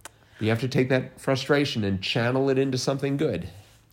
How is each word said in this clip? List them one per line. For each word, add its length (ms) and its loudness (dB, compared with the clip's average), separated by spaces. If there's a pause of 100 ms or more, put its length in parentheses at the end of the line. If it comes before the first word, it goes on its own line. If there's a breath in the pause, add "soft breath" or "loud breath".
(380 soft breath)
You 120 0
have 100 0
to 80 -2
take 220 2
that 300 0
frustration 640 0
and 200 0
channel 480 0
it 80 2
into 180 0
something 400 -2
good. 320 -2 (440 loud breath)